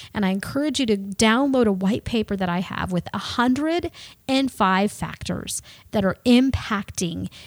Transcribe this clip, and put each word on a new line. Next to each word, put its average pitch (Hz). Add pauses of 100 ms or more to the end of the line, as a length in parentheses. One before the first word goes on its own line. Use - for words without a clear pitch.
(140)
And 202
I 190
encourage 269
you 269
to 208
download 226
a 202
white 190
paper 214
that 185
I 175
have -
with 175
a 202
hundred 302 (360)
and 269
five 190
factors - (300)
that 208
are 190
impacting 202 (180)